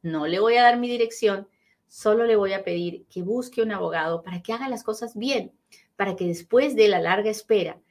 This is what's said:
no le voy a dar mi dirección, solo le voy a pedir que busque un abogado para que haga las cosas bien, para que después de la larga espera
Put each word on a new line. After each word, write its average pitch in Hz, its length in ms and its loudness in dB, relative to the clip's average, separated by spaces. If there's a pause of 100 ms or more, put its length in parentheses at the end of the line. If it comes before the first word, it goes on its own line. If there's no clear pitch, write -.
no 160 260 -4
le 180 140 -2
voy 233 160 4
a 240 60 6
dar 240 160 6
mi 240 100 -4
dirección, 226 600 -2 (380)
solo 220 380 0
le 226 120 4
voy 196 180 0
a 190 100 -6
pedir 175 460 -6
que 180 120 -8
busque 233 380 -4
un 226 120 -2
abogado 170 500 -4
para 180 200 -10
que 220 120 -6
haga 262 160 -6
las 240 140 -8
cosas 220 320 -8
bien, 233 360 -4 (440)
para 196 200 -2
que 185 100 -4
después 247 500 0
de 214 120 6
la 180 120 2
larga 190 280 0
espera 214 500 -2 (120)